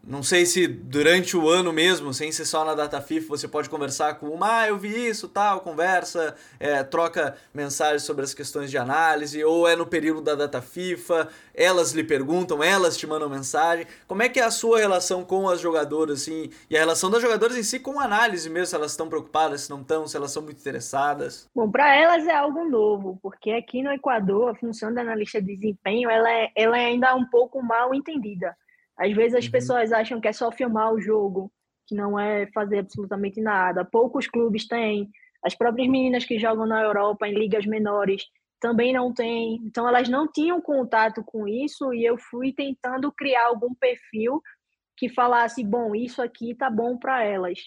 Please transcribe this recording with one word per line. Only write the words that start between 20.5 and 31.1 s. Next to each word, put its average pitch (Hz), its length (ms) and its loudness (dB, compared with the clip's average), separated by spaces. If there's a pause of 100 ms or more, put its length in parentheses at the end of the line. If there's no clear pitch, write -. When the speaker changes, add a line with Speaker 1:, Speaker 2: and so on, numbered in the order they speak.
Speaker 1:
interessadas? 139 920 -4
Speaker 2:
Bom, 220 160 0
pra 277 260 4
elas 330 300 6
é 339 80 2
algo 294 340 0
novo, 208 540 0
porque 196 300 -8
aqui 233 320 -4
no 277 80 -4
Equador 233 580 0
a 214 60 -4
função 226 360 -6
da 247 100 -4
analista 220 380 -4
de 196 160 -6
desempenho, 214 540 -2
ela 226 220 4
é, 226 240 0
ela 226 240 4
é 240 80 2
ainda 247 280 4
um 254 140 -2
pouco 247 320 2
mal 240 320 0
entendida. 208 640 -6 (420)
Às 202 160 0
vezes 233 220 4
as 240 100 2
Speaker 1:
Uhum. - 60 -6
Speaker 2:
pessoas 247 400 2
acham 220 300 0
que 220 60 0
é 220 60 0
só 233 180 -2
filmar 226 420 0
o 220 80 0
jogo, 196 500 0 (360)